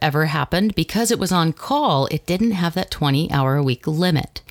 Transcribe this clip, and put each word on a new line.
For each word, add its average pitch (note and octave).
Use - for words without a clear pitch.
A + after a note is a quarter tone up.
ever D3+
happened D#3+
because G#3+
it G#3+
was F3+
on E3
call. A3+
It -
didn't G3
have F3
that -
twenty D3
hour C3+
a D3
week C3
limit. D#3+